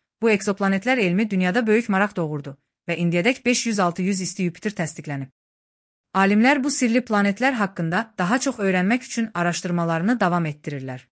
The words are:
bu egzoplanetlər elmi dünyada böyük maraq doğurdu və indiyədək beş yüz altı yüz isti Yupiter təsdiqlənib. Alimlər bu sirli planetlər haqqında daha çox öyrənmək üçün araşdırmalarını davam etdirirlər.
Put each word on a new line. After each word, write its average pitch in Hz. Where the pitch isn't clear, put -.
bu 226
egzoplanetlər 196
elmi 202
dünyada 190
böyük 220
maraq 196
doğurdu 147
və 170
indiyədək 175
beş 240
yüz 214
altı 180
yüz 190
isti 185
Yupiter 175
təsdiqlənib. 147
Alimlər 214
bu 285
sirli 247
planetlər 220
haqqında 190
daha 185
çox 269
öyrənmək 196
üçün 226
araşdırmalarını 175
davam 175
etdirirlər. 139